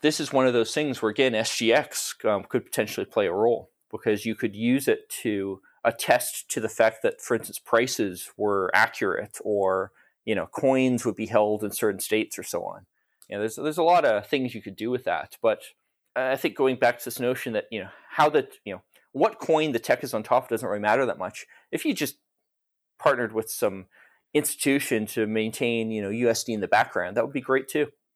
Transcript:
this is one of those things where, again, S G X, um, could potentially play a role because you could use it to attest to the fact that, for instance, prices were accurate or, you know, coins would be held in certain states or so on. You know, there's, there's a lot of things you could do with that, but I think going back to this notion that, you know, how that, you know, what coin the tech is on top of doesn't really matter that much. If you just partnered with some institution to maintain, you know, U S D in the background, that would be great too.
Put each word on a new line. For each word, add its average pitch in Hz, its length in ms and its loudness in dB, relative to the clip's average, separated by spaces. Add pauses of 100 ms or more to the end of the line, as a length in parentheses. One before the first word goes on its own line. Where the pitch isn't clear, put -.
this 151 180 2
is 147 120 -4
one 131 160 4
of 123 60 4
those 117 200 2
things 147 280 -2
where, 110 100 2
again, 127 240 2
S 110 200 0
G 113 180 4
X, - 500 0
um, 104 200 0
could - 220 -2
potentially 104 400 -2
play 104 220 0
a 85 60 -2
role 113 360 0 (220)
because 107 340 -2
you 110 100 -4
could 101 200 -4
use 123 320 0
it 113 220 0 (140)
to 98 380 -4 (220)
attest - 680 0
to - 100 -4
the 107 80 -2
fact - 340 2
that, - 180 -2
for - 140 -2
instance, - 240 -6
prices 113 800 0
were 101 360 0
accurate 107 680 0
or, 98 480 0 (320)
you 110 120 -2
know, 87 120 -4
coins 131 580 2
would 110 100 -2
be 110 100 -6
held 107 380 2
in 101 80 -4
certain 101 280 0
states 110 400 -2
or 92 40 -12
so - 200 -6
on. 98 220 -12 (440)
You 101 60 -8
know, 101 60 -4
there's, 110 160 -4
there's 151 200 -4
a 170 60 0
lot 170 220 6
of 107 200 2
things 131 300 -2
you 107 60 -12
could 98 140 -14
do 110 140 -6
with 123 140 -2
that, - 380 -4
but 107 200 2 (540)
I 131 200 0
think - 200 -2
going 131 220 2
back 120 200 4
to - 80 -12
this - 140 -10
notion 123 340 -2
that, 104 180 -2
you 110 80 -8
know, 92 100 -12 (200)
how 160 220 4
that, 143 240 0 (100)
you 101 80 -8
know, 92 80 -12 (300)
what 208 280 0
coin 156 320 2
the 117 80 0
tech - 240 0
is 131 100 -8
on 110 100 -2
top 127 200 2
of - 60 -16
doesn't 117 180 -2
really 101 140 -4
matter 110 240 4
that 113 140 -4
much. 92 260 -8 (260)
If - 140 -4
you 294 80 0
just - 240 -4 (800)
partnered 123 340 2
with 110 180 -4
some 98 360 -4 (480)
institution 139 720 0
to 110 200 -2
maintain, 110 640 -2
you 110 100 -4
know, 98 80 -4
U 117 200 0
S 113 140 0
D 120 100 -4
in 107 60 -2
the 92 80 -4
background, 104 480 0
that 117 80 2
would 135 100 -4
be 139 60 -4
great 131 280 0
too. 151 200 -2 (280)